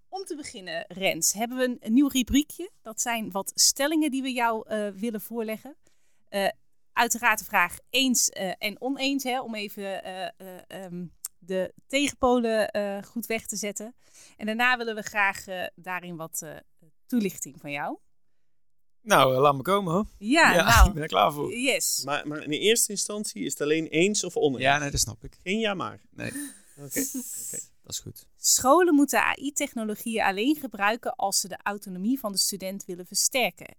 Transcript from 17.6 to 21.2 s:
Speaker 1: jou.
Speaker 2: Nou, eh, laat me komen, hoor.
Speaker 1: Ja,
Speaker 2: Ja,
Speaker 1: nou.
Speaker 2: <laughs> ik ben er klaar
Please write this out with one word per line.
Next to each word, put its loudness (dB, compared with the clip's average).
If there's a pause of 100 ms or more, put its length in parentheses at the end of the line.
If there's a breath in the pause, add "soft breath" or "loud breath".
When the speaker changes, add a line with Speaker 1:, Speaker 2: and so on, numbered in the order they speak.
Speaker 1:
jou. -6 (1040)
Speaker 2:
Nou, 6
eh, 4
laat 8
me -4
komen, 0
hoor. 2 (100)
Speaker 1:
Ja, 6
Speaker 2:
Ja, 6
Speaker 1:
nou. 10
Speaker 2:
<laughs> -
ik 2
ben -4
er -4
klaar 4